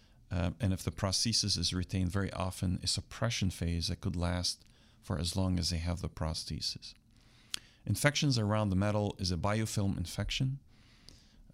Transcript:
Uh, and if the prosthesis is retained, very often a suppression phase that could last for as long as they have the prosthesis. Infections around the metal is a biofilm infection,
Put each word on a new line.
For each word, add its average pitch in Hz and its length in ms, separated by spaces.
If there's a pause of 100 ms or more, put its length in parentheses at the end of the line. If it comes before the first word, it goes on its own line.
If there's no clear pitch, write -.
(320)
Uh, 87 180 (100)
and 92 120
if 92 120
the 90 80
prosthesis 98 680
is 87 160
retained, 92 360
very 98 220
often 90 520
a - 20
suppression - 640
phase 85 380
that 85 120
could 92 140
last 87 500 (380)
for - 160
as 85 160
long 92 240
as 82 120
they 85 80
have 85 240
the 78 60
prosthesis. - 840 (880)
Infections 139 540
around 107 320
the 92 60
metal 104 420
is 92 140
a 87 40
biofilm 101 600
infection, 131 640 (960)